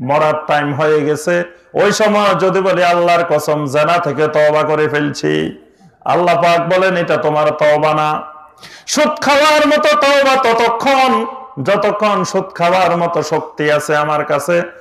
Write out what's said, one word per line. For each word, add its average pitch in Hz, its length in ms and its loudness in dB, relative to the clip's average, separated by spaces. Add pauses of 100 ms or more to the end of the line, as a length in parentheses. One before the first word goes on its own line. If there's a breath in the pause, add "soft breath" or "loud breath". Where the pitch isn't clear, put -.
মরার 151 460 0
time 147 280 0
হয়ে 151 300 0
গেছে, 160 400 -2 (300 loud breath)
ওই 196 180 2
সময় 208 480 2
যদি 185 200 0
বলি, 180 240 0
"আল্লাহর 175 440 2
কসম, 147 380 -2
জেনা 151 320 0
থেকে 151 300 -2
তওবা 151 340 2
করে 151 260 0
ফেলছি," 139 720 -2 (460 soft breath)
আল্লাহ 170 380 0
পাক 170 360 2
বলেন, 185 180 0
"এটা 170 200 0
তোমার 151 340 0
তওবা 151 440 2
না।" 151 280 -2 (640 loud breath)
সুদ 302 340 -2
খাওয়ার 302 460 2
মতো 302 300 2
তওবা 277 400 2
ততক্ষণ, 233 920 0 (360)
যতক্ষণ 202 640 0
সুদ 190 300 -6
খাওয়ার 175 420 0
মতো 170 260 -2
শক্তি 151 500 -2
আছে 151 240 0
আমার 151 280 -2
কাছে, 151 380 -2 (180 loud breath)